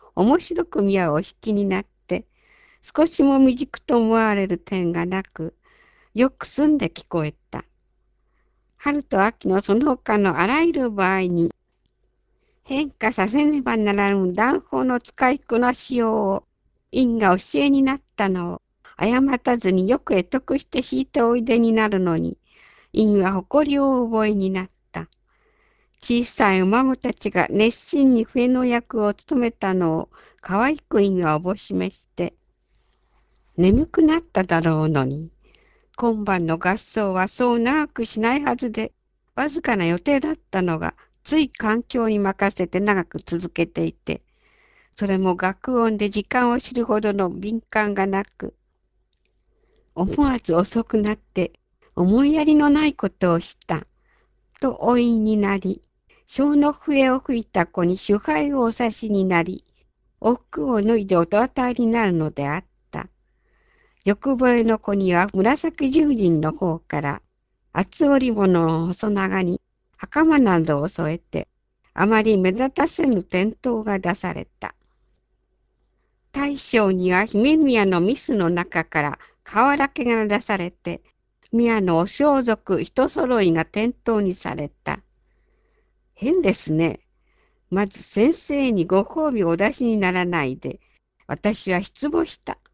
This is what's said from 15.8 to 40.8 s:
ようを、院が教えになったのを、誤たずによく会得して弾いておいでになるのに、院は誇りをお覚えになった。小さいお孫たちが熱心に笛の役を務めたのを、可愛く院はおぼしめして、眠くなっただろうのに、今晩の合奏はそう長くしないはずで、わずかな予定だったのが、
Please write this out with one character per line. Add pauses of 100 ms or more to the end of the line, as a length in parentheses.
よ
う (120)
を、 (480)
院
が
教
え
に
な
っ (160)
た
の
を、 (340)
誤
た
ず
に
よ
く
会
得
し
て
弾
い
て
お
い
で
に
な
る
の
に、 (540)
院
は
誇
り
を
お
覚
え
に
な
っ (200)
た。 (920)
小
さ
い
お
孫
た
ち
が
熱
心
に
笛
の
役
を
務
め
た
の
を、 (300)
可
愛
く
院
は
お
ぼ
し
め
し
て、 (1200)
眠
く
な
っ
た
だ
ろ
う
の
に、 (640)
今
晩
の
合
奏
は
そ
う
長
く
し
な
い
は
ず
で、 (420)
わ
ず
か
な
予
定
だ
っ
た
の
が、 (300)